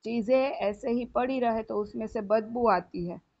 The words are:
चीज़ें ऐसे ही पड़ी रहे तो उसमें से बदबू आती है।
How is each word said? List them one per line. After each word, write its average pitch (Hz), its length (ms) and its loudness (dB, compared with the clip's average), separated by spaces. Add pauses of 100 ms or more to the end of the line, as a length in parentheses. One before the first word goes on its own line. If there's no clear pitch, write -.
चीज़ें 240 460 2
ऐसे 208 420 -2
ही 240 140 0
पड़ी 247 340 0
रहे 226 240 0
तो 220 120 -6
उसमें 214 320 -4
से 220 140 -4
बदबू 226 460 0
आती 175 400 0
है। 180 340 -12